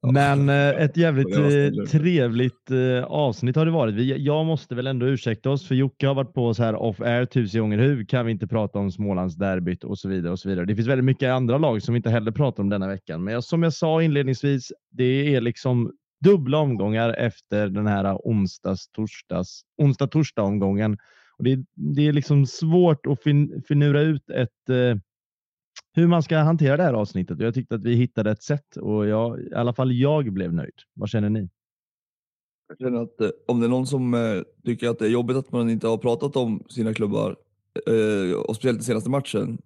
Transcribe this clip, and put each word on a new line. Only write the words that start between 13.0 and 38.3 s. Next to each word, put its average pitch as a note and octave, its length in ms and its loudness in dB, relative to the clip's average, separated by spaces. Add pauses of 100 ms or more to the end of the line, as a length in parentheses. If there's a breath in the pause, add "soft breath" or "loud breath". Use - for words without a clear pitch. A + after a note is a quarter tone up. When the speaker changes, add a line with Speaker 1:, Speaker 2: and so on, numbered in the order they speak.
Speaker 2:
Men G2+ 100 -6
jag, A#2+ 100 -4
som E3+ 200 -2
jag E3 100 0
sa D#3+ 300 0
inledningsvis, C#3 680 -2 (200)
det C3+ 440 0
är C3 60 2
liksom A#2+ 500 -2 (320)
dubbla D3+ 340 4
omgångar A2+ 560 0
efter G#2 560 -2
den G#2 180 -2
här G2 360 0
onsdags-, F#2+ 760 -2
torsdags-, F#2 640 -8 (160)
onsdag-torsdag-omgången. G#2+ 1200 0 (400 soft breath)
Och - 60 -8
det, C3 220 0 (300)
det D3 120 4
är D3+ 60 2
liksom C#3+ 320 4
svårt E3 600 2
att - 160 -2
fin-, D3 440 2
finura D3 340 4
ut D#3 280 -2
ett, - 400 -4
eh, B2 280 2 (960)
hur E3+ 140 4
man E3+ 160 4
ska D#3+ 140 0
hantera D3+ 400 4
det F3 60 2
här D3 100 2
avsnittet. F#2 460 -4
Och G#2+ 60 0
jag A2+ 80 0
tyckte A#2+ 220 -4
att G2+ 80 -6
vi A#2 120 0
hittade A2+ 360 0
ett G#2 120 -6
sätt - 340 -6
och G#2 300 -2
jag, A2+ 320 -2
i - 140 -12
alla A#2+ 200 -2
fall C3 180 0
jag C3+ 420 0
blev F#2 200 -4
nöjd. D#2+ 200 -6 (200)
Vad G2+ 160 -6
känner G#2 200 0
ni? G#2 200 -4 (1160)
Speaker 1:
Jag - 100 -20
känner B2 240 -4
att, - 200 -8
eh, G#2+ 80 0 (180)
om B2 120 0
det A#2 60 2
är A#2 40 2
någon B2+ 180 0
som, B2+ 260 -2
eh, A2+ 280 0 (240)
tycker A#2 240 -2
att A#2 100 -4
det A2 60 -2
är G#2+ 40 2
jobbigt B2 280 0
att C3+ 140 -6
man A#2 180 0
inte A2+ 180 -2
har A2+ 100 0
pratat B2 380 -2
om A#2 340 -2
sina A2+ 240 -4
klubbar, G#2+ 420 -4 (520)
eh, G#2+ 520 0